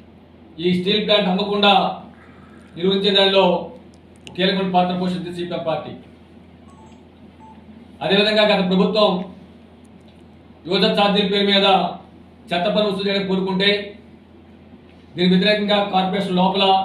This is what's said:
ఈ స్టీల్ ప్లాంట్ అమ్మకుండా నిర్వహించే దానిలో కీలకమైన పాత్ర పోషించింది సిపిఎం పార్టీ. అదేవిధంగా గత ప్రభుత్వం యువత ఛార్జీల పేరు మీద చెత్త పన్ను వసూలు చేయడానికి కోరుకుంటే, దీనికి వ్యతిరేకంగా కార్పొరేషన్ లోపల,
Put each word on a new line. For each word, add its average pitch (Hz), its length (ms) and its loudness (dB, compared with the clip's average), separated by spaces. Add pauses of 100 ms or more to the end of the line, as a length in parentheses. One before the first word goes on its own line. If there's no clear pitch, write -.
(640)
ఈ 180 120 2
స్టీల్ 202 300 -2
ప్లాంట్ 202 240 2
అమ్మకుండా 202 420 0 (1040)
నిర్వహించే 196 400 0
దానిలో 190 300 4 (880)
కీలకమైన 190 400 -2
పాత్ర 180 240 2
పోషించింది 175 380 -6
సిపిఎం 170 320 -8
పార్టీ. - 220 -6 (2000)
అదేవిధంగా 208 480 2
గత 185 180 2
ప్రభుత్వం 208 400 2 (1600)
యువత 196 180 2 (140)
ఛార్జీల 202 320 2
పేరు 202 200 0
మీద 196 140 2 (840)
చెత్త 175 140 -2 (100)
పన్ను 214 160 0
వసూలు 185 160 -4
చేయడానికి 196 240 -2
కోరుకుంటే, 185 380 -2 (1500)
దీనికి 180 180 2
వ్యతిరేకంగా 202 440 2 (180)
కార్పొరేషన్ 185 460 -2
లోపల, 190 220 2 (220)